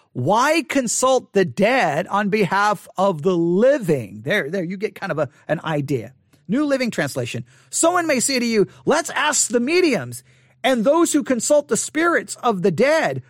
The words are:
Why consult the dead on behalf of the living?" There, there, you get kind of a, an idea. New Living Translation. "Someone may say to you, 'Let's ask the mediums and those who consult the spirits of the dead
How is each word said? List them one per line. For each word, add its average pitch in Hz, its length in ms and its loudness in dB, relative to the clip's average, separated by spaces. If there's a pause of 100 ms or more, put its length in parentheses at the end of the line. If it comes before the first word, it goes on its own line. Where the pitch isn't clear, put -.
(120)
Why 240 500 2
consult 254 720 0
the 196 120 4
dead 196 640 0
on 202 200 0
behalf 190 600 0 (100)
of 185 240 0
the 185 140 2
living?" 170 840 0
There, 156 280 -2
there, 190 140 -4
you 185 120 -8
get 196 200 -8
kind 190 160 -6
of 156 80 -4
a, 143 80 -2 (180)
an 160 160 -4
idea. 143 520 -4 (340)
New 262 160 0
Living 254 260 0
Translation. 131 540 -6 (260)
"Someone 339 380 0
may 277 100 0
say 254 220 0
to 240 40 0
you, 220 220 2 (180)
'Let's 285 260 0
ask 285 380 -2
the 240 120 0
mediums 240 640 0 (380)
and 247 220 0
those 320 300 2
who 294 80 0
consult 294 460 0
the 220 80 0
spirits 311 680 -2
of 220 180 0
the 165 120 2
dead 220 580 0